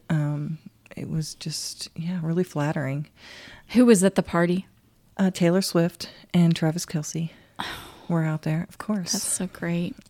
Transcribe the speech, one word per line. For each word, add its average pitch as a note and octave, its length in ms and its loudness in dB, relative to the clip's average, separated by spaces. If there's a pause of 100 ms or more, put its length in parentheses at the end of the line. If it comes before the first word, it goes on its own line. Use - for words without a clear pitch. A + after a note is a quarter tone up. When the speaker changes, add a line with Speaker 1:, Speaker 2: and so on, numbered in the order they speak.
Speaker 1:
um, D3 500 -2 (360)
it - 140 -10
was D#3 260 -6
just, - 580 -10
yeah, F3 300 -6
really E3 220 0
flattering. D3 640 -4 (640)
Speaker 2:
Who B3 140 6
was A3 160 8
at F#3+ 140 4
the F#3 80 2
party? F3 420 2 (520)
Speaker 1:
Uh, F#3+ 120 4
Taylor F3+ 320 2
Swift - 480 0 (240)
and E3+ 220 6
Travis E3 300 0
Kelce D#3+ 460 -6 (280)
Speaker 2:
<sighs> - 80 -8 (400)
Speaker 1:
were E3 160 0
out D#3 200 -2
there, D#3+ 260 -2
of - 80 -20
course. G3+ 340 -4
Speaker 2:
That's G3+ 140 -4
so - 220 -4
great. F3 460 -4 (160)